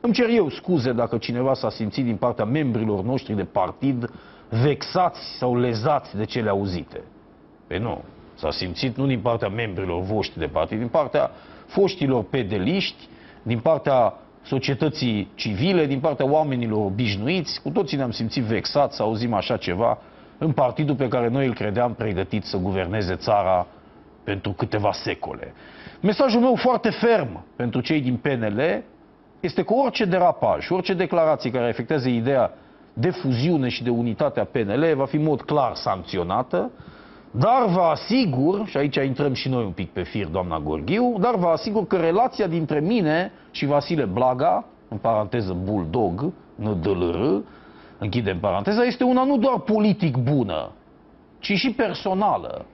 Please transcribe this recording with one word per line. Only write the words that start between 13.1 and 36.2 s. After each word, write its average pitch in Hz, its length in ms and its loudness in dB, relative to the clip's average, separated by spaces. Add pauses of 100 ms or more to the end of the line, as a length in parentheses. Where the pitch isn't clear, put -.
din 113 160 0
partea 131 540 4 (300)
societății 131 920 0
civile, 147 500 2
din 135 140 -2
partea 139 320 0
oamenilor 120 540 2
obișnuiți. 113 760 -2
Cu - 80 -6
toții 165 280 0
ne-am 127 140 -2
simțit 113 320 -4
vexați 117 520 0
să 110 80 -2
auzim 113 300 0
așa 101 240 0
ceva 110 400 0 (400)
în 160 140 0
partidul 139 440 0
pe 127 120 0
care 120 200 0
noi 135 200 2
îl 117 60 0
credeam 107 400 -2
pregătit 101 500 -4
să - 140 -6
guverneze 92 580 -2
țara 92 520 2 (560)
pentru 101 280 -4
câteva 104 400 0
secole. - 600 -8 (480)
Mesajul 233 400 4
meu 247 140 6
foarte 247 340 2
ferm 190 540 2 (120)
pentru 123 260 -2
cei 151 200 0
din 127 140 0
P - 100 -8
N 131 180 0
L 147 400 -2 (560)
este 185 240 -2
că 208 100 0
orice 247 320 2
derapaj, 165 640 2
orice 185 240 0
declarație 160 580 2
care 120 180 0
afectează 127 400 0
ideea 120 440 2 (400)
de 135 160 0
fuziune 135 600 0
și 117 140 -6
de 120 60 0
unitate 120 500 0
a 101 60 0
P - 100 -16
N 107 140 0
L 147 260 2
va 135 100 0
fi - 100 -6
în 151 80 2
mod 151 180 2
clar 131 340 0
sancționată, 101 960 -2 (640)